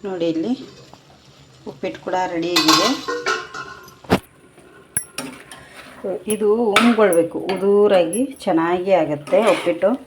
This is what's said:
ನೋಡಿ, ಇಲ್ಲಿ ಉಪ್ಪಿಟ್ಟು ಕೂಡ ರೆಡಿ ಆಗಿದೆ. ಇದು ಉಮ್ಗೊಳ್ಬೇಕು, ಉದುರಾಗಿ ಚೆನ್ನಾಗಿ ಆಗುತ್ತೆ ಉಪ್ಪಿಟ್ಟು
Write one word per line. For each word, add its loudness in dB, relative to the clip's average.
ನೋಡಿ, -4
ಇಲ್ಲಿ -2
ಉಪ್ಪಿಟ್ಟು -10
ಕೂಡ -4
ರೆಡಿ -2
ಆಗಿದೆ. 2
ಇದು 0
ಉಮ್ಗೊಳ್ಬೇಕು, 4
ಉದುರಾಗಿ 2
ಚೆನ್ನಾಗಿ 0
ಆಗುತ್ತೆ 0
ಉಪ್ಪಿಟ್ಟು 0